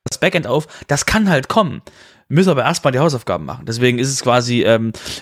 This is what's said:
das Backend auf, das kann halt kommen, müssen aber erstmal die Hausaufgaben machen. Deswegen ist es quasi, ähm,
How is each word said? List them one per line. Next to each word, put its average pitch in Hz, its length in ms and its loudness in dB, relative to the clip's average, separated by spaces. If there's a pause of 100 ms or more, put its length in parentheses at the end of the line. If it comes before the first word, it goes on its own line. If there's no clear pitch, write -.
das - 160 -8
Backend 170 260 0
auf, 139 220 -2 (180)
das 143 200 -2
kann 214 240 2
halt 135 180 0
kommen, 185 320 0 (520)
müssen 185 180 4
aber 131 140 2
erstmal 151 280 0
die 123 60 0
Hausaufgaben 120 460 -2
machen. - 220 -12
Deswegen 123 320 0
ist 135 120 0
es 131 120 -6
quasi, 120 400 2
ähm, 113 300 2 (300)